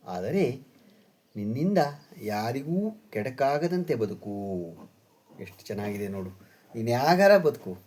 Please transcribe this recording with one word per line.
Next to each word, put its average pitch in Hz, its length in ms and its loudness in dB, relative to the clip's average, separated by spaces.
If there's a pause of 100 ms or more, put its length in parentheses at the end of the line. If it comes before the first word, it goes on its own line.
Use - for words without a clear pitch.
ಆದರೆ 123 520 0 (760)
ನಿನ್ನಿಂದ 135 420 0 (440)
ಯಾರಿಗೂ 135 680 -2 (200)
ಕೆಡಕಾಗದಂತೆ 147 840 0
ಬದುಕು. 101 640 -4 (840)
ಎಷ್ಟು - 260 -16
ಚೆನ್ನಾಗಿದೆ 104 420 -6
ನೋಡು. 92 220 -6 (440)
ನೀನು 113 160 -2
ಯಾಗಾರ 180 460 6
ಬದುಕು 143 500 2